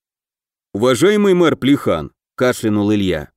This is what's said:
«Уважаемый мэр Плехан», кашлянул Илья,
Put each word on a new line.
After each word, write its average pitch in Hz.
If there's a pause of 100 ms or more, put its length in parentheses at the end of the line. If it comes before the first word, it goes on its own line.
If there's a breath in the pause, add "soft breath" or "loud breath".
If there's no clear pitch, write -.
(720)
«Уважаемый 170
мэр 170
Плехан», 104 (240)
кашлянул 107
Илья, 87